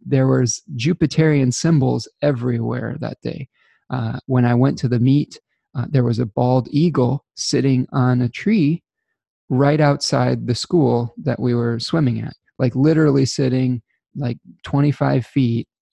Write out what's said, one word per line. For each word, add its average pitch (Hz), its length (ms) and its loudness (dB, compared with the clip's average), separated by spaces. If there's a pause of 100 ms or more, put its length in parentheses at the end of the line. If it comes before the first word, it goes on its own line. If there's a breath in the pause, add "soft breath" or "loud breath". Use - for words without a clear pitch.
there 131 220 2
was 131 340 0 (140)
Jupiterian 143 800 0
symbols 131 560 0 (120)
everywhere 120 800 -2
that 107 240 -8
day. - 240 -8 (420)
Uh, 117 360 -6
when 127 180 2
I 120 100 4
went 127 260 2
to 120 100 -2
the 120 100 0
meet, 135 400 0 (340)
uh, 120 160 -6
there 131 140 2
was 117 160 0
a 120 60 0
bald 123 440 0
eagle 143 560 0 (100)
sitting 127 580 0
on 127 280 0
a 120 80 -2
tree 175 540 0 (640)
right 143 300 2
outside 127 640 0
the 120 80 0
school 120 600 0 (100)
that 131 160 -2
we 123 160 0
were 117 240 -2
swimming 123 400 -2
at, - 140 -10 (260)
like, 127 160 0
literally 143 500 2
sitting – 127 560 -2 (320)
like, 120 240 -6 (260)
twenty-five 139 640 0
feet 120 420 0 (260)